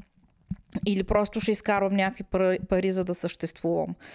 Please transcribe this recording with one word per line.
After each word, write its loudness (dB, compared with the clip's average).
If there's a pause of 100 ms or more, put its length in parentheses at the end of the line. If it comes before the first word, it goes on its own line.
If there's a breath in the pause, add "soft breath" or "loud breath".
(880)
или 2
просто 0
ще 0
изкарвам 2
някакви 0
пар-, 2
пари, 0
за 0
да -2
съществувам. -4 (200 loud breath)